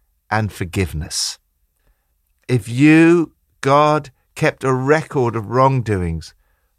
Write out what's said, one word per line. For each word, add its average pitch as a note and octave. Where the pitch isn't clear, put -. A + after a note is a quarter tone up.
and G#2+
forgiveness. -
If A#2+
you, D#3
God, D3+
kept -
a C3
record C3
of A2
wrongdoings, G#2+